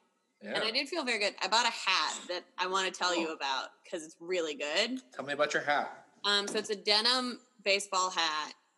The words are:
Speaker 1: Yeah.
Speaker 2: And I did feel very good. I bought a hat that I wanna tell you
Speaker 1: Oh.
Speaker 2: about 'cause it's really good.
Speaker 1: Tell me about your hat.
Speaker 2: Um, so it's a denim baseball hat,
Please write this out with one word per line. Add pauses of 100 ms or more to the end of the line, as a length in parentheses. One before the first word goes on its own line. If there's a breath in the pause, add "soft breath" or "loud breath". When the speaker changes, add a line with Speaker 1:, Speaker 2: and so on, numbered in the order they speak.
(420)
Speaker 1:
Yeah.
Speaker 2:
And
I
did
feel
very
good.
I
bought
a
hat
that (160)
I
wanna
tell
you
Speaker 1:
Oh.
Speaker 2:
about
'cause
it's
really
good. (100)
Speaker 1:
Tell
me
about
your
hat. (160)
Speaker 2:
Um,
so
it's
a
denim (220)
baseball
hat, (240)